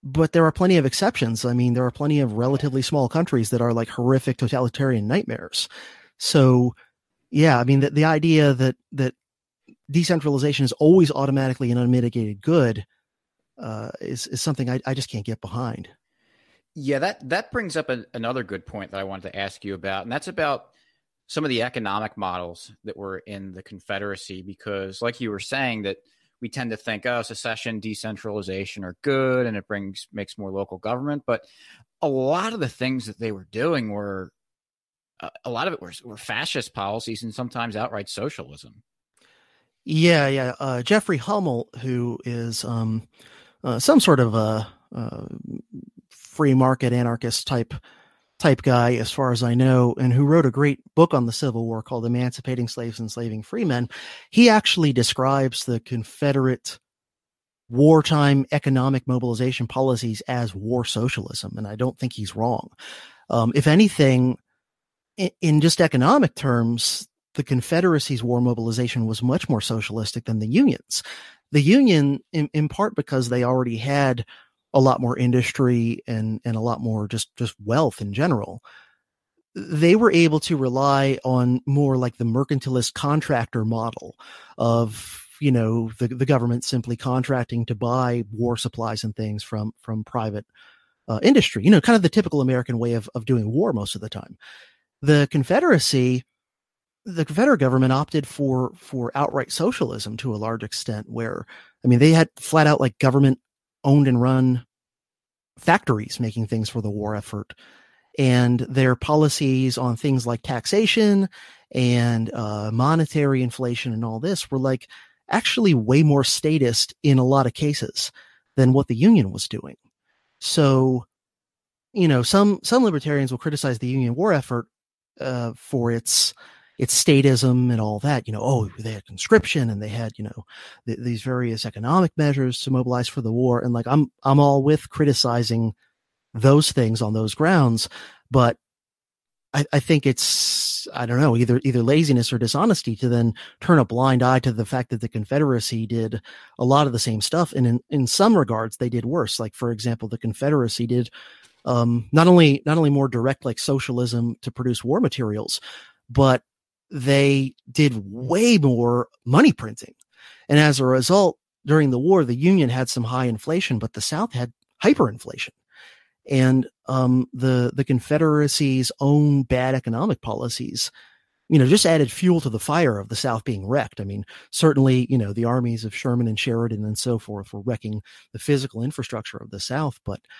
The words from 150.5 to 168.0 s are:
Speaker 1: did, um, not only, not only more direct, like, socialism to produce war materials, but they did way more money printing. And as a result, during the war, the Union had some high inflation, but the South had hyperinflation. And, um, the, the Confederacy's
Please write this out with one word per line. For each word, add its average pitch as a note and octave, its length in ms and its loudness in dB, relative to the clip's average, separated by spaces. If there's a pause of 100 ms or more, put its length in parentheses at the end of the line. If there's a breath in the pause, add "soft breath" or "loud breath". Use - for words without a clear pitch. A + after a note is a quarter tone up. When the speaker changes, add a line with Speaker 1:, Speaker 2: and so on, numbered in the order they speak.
Speaker 1:
did, B2 240 -2 (540 loud breath)
um, A#2+ 480 0
not D#3+ 140 6
only, E3 380 6
not D3+ 140 0
only D3+ 120 4
more C#3 180 2
direct, B2+ 360 -2
like, A#2+ 140 -4
socialism A#2+ 800 -2
to - 100 -10
produce B2 320 -4
war D3 180 0
materials, A2 600 -4 (480 loud breath)
but B2+ 340 4 (500)
they C#3 640 2 (160)
did B2+ 340 2
way D#3+ 540 2
more A#2+ 500 2 (160)
money F3 280 6
printing. - 420 -10 (540 soft breath)
And D3 100 6
as D3 220 4
a C3 60 2
result, D#3 520 4 (280)
during D3 240 4
the B2 80 0
war, E3 260 4
the A#2+ 100 -2
Union D#3 340 4
had B2 200 -2
some A#2+ 160 -4
high B2+ 220 -2
inflation, B2 520 -2
but G#2+ 140 -6
the - 80 -10
South F3+ 320 -4
had A#2+ 200 -6 (300)
hyperinflation. C#3+ 680 0 (800 soft breath)
And, C3 400 4 (180)
um, B2+ 460 0
the, B2 420 0
the C3+ 100 -2
Confederacy's D3 1160 0